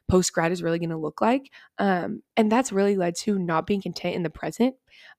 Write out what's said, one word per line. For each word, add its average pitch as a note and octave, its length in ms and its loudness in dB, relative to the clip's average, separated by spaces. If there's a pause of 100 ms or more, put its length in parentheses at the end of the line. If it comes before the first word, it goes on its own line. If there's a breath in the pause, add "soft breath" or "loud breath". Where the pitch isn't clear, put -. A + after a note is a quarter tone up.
post-grad F3 420 2
is F3 120 -4
really E3+ 160 0
gonna E3 200 -4
look D#3 220 -8
like. B3+ 320 0 (260 loud breath)
Um, G3 440 -2 (140)
and G#3+ 140 4
that's B3 220 2
really G3 240 2
led F3 200 -2
to G3+ 220 -2
not E3+ 280 -2
being G3+ 160 -2
content F3 340 -6
in F3+ 60 -2
the D#3+ 80 -2
present, A#3+ 460 0 (420 loud breath)